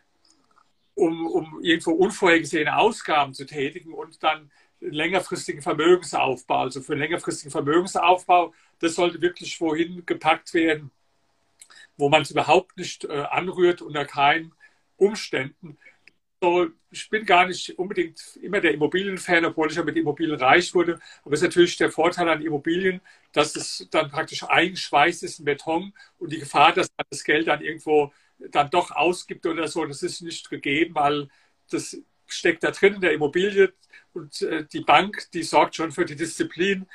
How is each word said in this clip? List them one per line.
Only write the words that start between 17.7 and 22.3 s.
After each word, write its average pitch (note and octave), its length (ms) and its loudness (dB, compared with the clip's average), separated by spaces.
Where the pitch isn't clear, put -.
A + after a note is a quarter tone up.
unbedingt F3+ 640 -6
immer F#3+ 200 -4
der D#3+ 120 4
Immobilienfan, F3 720 0
obwohl D#3 260 -2
ich D#3 60 -8
ja E3 80 -2
mit D3+ 120 -4
Immobilien D3+ 420 -2
reich C#3+ 360 4
wurde. E3+ 240 2
Aber C#3+ 100 -2
es D3 60 -2
ist E3+ 80 2
natürlich F3 280 4
der D#3+ 140 0
Vorteil E3+ 400 0